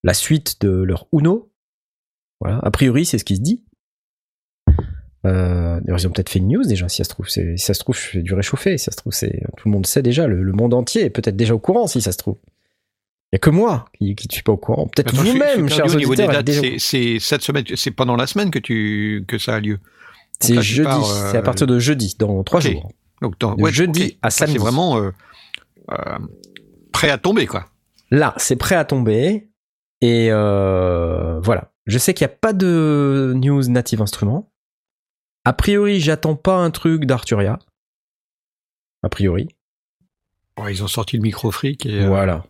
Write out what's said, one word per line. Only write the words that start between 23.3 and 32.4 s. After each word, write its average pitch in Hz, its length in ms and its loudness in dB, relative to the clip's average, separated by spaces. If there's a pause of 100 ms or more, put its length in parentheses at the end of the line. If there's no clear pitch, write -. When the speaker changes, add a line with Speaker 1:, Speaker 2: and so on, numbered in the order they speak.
Speaker 2:
dans, 104 160 -2
Speaker 1:
De 107 60 0
Speaker 2:
ouais, 156 120 4
Speaker 1:
jeudi 170 400 2
Speaker 2:
ok. - 100 -20
Speaker 1:
à 113 80 0
Speaker 2:
Ça, - 160 2
c'est 151 60 0
Speaker 1:
samedi. 131 40 0
Speaker 2:
vraiment, 127 400 2
euh, 98 140 -2 (800)
euh, - 260 -8 (760)
prêt 151 180 0
à 135 80 0
tomber, 180 260 0
quoi. 92 220 -8 (420)
Speaker 1:
Là, 143 280 2
c'est - 180 0
prêt 180 200 0
à 160 100 2
tomber. 131 640 0 (520)
Et, 117 300 4
euh, 90 1120 0
voilà. 104 300 0 (140)
Je 107 140 0
sais 185 160 0
qu'il 143 100 0
n'y - 60 -4
a - 40 -20
pas 220 180 0